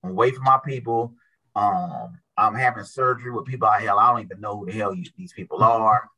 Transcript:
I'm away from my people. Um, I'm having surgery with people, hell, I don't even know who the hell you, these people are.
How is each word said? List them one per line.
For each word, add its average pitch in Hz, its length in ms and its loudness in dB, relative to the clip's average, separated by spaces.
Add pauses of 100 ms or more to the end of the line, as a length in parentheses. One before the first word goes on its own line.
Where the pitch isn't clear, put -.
I'm 92 60 -8
away 117 220 2
from 131 120 -12
my 131 220 6
people. 117 480 -4 (420)
Um, 117 640 -2 (180)
I'm 107 180 2
having 120 300 0
surgery 123 460 -2
with 110 140 -8
people, 127 240 0
hell, 104 300 2
I 120 120 6
don't 110 140 -2
even 95 160 -14
know 104 160 -8
who 98 80 -12
the 90 60 -10
hell 101 240 -4
you, 90 80 -8 (140)
these 90 160 -18
people 87 280 -6
are. 110 560 4